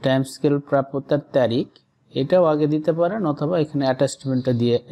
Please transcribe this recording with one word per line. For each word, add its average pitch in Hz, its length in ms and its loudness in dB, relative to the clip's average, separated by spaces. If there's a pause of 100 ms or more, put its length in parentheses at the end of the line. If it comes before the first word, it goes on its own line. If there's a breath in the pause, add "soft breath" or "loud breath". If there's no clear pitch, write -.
টাইম 135 200 2
স্কেল 143 360 -2
প্রাপ্যতার 139 600 -2 (140)
তারিখ 123 340 0 (460)
এটাও 170 300 2
আগে 151 240 2
দিতে 156 240 0
পারেন 175 340 -2
অথবা 151 340 -2
এখানে 143 260 -2
অ্যাটাচমেন্টটা 131 680 -2
দিয়ে, 120 260 2 (120)